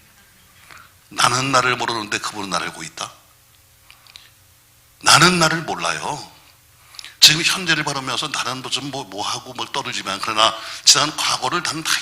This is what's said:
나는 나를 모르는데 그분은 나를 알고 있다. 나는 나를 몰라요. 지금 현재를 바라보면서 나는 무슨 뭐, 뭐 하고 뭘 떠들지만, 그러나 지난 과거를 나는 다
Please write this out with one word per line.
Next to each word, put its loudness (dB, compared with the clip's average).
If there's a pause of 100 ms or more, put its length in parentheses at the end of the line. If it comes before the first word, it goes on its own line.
(1120)
나는 2
나를 4
모르는데 -4
그분은 -6
나를 -2
알고 -12
있다. -12 (1900)
나는 6
나를 2
몰라요. -6 (880)
지금 6
현재를 2
바라보면서 -4
나는 -4
무슨 -6
뭐, -8
뭐 -8
하고 -8
뭘 -8
떠들지만, -6
그러나 2 (300)
지난 4
과거를 -2
나는 -6
다 0